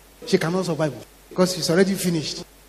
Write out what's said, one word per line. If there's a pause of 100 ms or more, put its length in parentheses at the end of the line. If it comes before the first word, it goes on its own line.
(260)
she
cannot
survive (360)
because
she's
already
finished." (240)